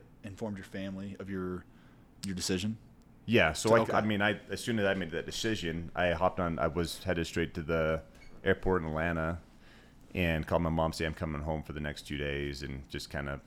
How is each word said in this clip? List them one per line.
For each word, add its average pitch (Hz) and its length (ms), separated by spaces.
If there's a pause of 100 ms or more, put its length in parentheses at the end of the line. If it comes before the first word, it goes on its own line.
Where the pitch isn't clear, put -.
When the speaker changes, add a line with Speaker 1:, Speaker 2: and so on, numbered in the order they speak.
(240)
Speaker 1:
informed 104 340
your 95 80
family 98 540
of 95 80
your, 90 380 (580)
your 98 120
decision? 95 420 (480)
Speaker 2:
Yeah, 92 280
so - 160
Speaker 1:
So, 113 60
Speaker 2:
I, 113 40
Speaker 1:
okay. 113 140
Speaker 2:
I 110 80
mean, 104 200
I, 104 180 (120)
as 95 120
soon 117 140
as 104 80
I 98 80
made 92 180
that 80 140
decision, 85 680
I 87 160
hopped 87 280
on, 85 200
I 73 80
was 82 360
headed 85 220
straight 82 300
to 85 80
the 80 400 (400)
airport 92 400
in 80 60
Atlanta 82 500 (760)
and 82 300
called 85 160
my 82 80
mom, 80 240
say, 82 140
"I'm 78 80
coming 76 260
home 76 220
for - 100
the 73 60
next 73 240
two 71 140
days," 71 440
and 67 260
just - 220
kinda 69 380